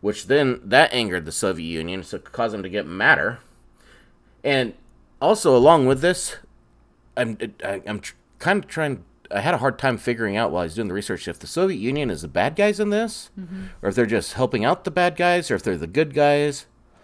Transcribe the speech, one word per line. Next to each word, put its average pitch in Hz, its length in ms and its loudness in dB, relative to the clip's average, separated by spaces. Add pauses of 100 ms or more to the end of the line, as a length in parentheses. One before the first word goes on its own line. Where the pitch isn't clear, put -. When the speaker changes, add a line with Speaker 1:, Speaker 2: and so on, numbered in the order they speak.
Speaker 1:
which 101 260 -4
then, 135 360 2
that 127 300 4
angered 92 320 -2
the 82 60 -10
Soviet 82 360 -2
Union, 85 360 -6
so 98 140 -12
it - 140 -16
caused 117 240 -4
them 98 80 -8
to 92 60 -10
get 92 180 -4
madder. 104 520 2 (1040)
And 131 300 0 (480)
also, 170 340 4
along 139 300 8
with 131 160 2
this, 175 340 -2 (800)
I'm, 113 220 -4 (260)
I, 98 220 -6
I'm 104 160 -6
tr-, - 140 -16 (240)
kind 190 240 0
of - 60 -18
trying, 143 360 -4 (260)
I 101 80 -2
had 131 140 0
a 139 60 0
hard 127 200 -2
time 127 180 0
figuring 113 380 -2
out 107 160 0
while 87 120 -2
I - 20 0
was 80 100 -8
doing 107 140 -4
the 87 40 -6
research 95 360 -6
if 85 100 -10
the - 80 -16
Soviet 185 320 0
Union 131 300 -2
is 76 140 -6
the 82 40 -12
bad 104 300 -2
guys 208 240 2
in 208 80 0
this, 214 400 -4 (100)
Speaker 2:
Mm-hmm. 190 240 -14 (180)
Speaker 1:
or - 80 -2
if 95 60 -4
they're 120 100 4
just 104 280 -2
helping 120 320 0
out 165 180 2
the 180 80 -4
bad 175 240 0
guys, 175 340 2
or 110 60 2
if - 80 -4
they're 92 140 -2
the 80 100 -6
good 139 260 0
guys. 147 520 2 (380)